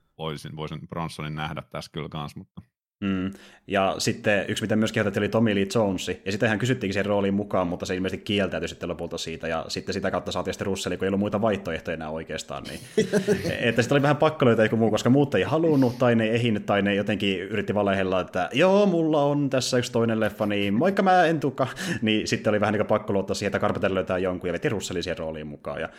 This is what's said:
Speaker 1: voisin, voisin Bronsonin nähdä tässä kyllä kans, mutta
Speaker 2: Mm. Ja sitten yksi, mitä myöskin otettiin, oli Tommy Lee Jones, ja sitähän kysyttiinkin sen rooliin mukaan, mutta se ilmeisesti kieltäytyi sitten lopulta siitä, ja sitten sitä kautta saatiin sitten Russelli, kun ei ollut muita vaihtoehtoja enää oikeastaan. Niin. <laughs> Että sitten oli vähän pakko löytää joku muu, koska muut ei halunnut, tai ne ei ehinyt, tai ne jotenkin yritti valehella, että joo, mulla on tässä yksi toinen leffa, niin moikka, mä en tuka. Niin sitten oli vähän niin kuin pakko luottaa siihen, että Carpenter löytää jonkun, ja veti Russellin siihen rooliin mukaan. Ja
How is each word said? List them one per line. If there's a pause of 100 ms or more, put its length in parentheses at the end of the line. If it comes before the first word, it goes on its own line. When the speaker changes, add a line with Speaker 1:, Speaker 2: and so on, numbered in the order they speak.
(180)
Speaker 1:
voisin,
voisin (100)
Bronsonin
nähdä
tässä
kyllä
kans,
mutta (420)
Speaker 2:
Mm. (360)
Ja
sitten
yksi,
mitä
myöskin
otettiin,
oli
Tommy
Lee (100)
Jones, (180)
ja
sitähän
kysyttiinkin
sen
rooliin
mukaan,
mutta
se
ilmeisesti
kieltäytyi
sitten
lopulta
siitä,
ja
sitten
sitä
kautta
saatiin
sitten
Russelli,
kun
ei
ollut
muita
vaihtoehtoja
enää
oikeastaan.
Niin. (420)
<laughs>
Että
sitten
oli
vähän
pakko
löytää
joku
muu,
koska
muut
ei
halunnut,
tai
ne
ei
ehinyt,
tai
ne
jotenkin
yritti
valehella,
että
joo,
mulla
on
tässä
yksi
toinen
leffa,
niin
moikka,
mä
en
tuka. (340)
Niin
sitten
oli
vähän
niin
kuin (120)
pakko
luottaa
siihen,
että
Carpenter
löytää
jonkun,
ja
veti
Russellin
siihen
rooliin
mukaan.
Ja